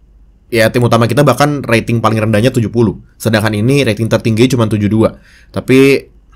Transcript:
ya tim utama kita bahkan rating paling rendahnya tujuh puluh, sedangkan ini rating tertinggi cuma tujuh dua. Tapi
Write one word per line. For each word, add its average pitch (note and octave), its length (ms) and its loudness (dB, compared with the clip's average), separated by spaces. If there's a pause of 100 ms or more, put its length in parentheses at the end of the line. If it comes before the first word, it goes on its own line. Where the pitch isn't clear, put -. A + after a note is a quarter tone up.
(500)
ya A2+ 240 0
tim B2+ 80 -2
utama A#2 240 2
kita A#2 160 0
bahkan C#3+ 400 0
rating A#2 400 -2
paling A2 160 -2
rendahnya G#2+ 320 0
tujuh A2+ 240 -2
puluh, A2 240 0 (240)
sedangkan G#2+ 320 -2
ini C3 320 0
rating A2 240 -2
tertinggi A2+ 480 0
cuma A#2 80 0
tujuh G#2 240 -2
dua. A2 320 0 (320)
Tapi C3 640 2 (180)